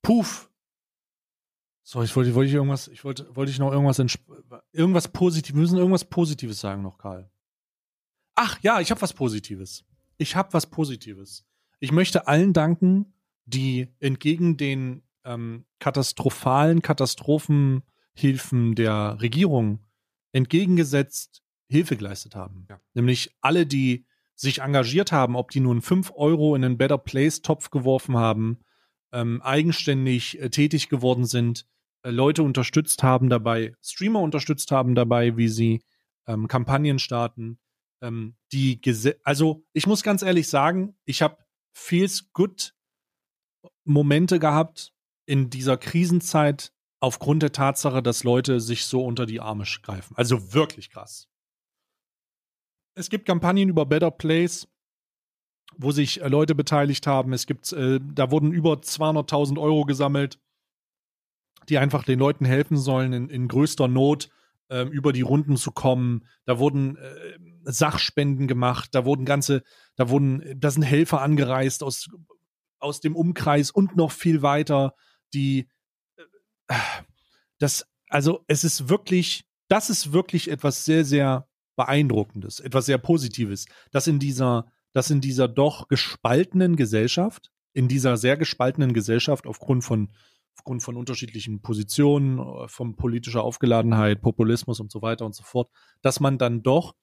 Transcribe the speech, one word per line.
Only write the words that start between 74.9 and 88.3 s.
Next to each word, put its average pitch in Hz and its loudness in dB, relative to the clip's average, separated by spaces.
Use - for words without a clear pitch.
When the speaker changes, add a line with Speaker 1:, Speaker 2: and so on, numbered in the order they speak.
Speaker 1:
die, 139 -2
äh, 123 -4
das, - -4
also 147 0
es 151 0
ist 143 -4
wirklich, 180 0
das 214 0
ist 156 -4
wirklich 180 0
etwas 147 -4
sehr, 160 4
sehr 135 0
Beeindruckendes, 117 0
etwas 127 -2
sehr 135 2
Positives, 120 -2
dass 139 0
in 147 2
dieser, 127 -2
dass 131 0
in 143 4
dieser 131 0
doch 139 0
gespaltenen 170 2
Gesellschaft, 120 0
in 127 0
dieser 127 2
sehr 123 2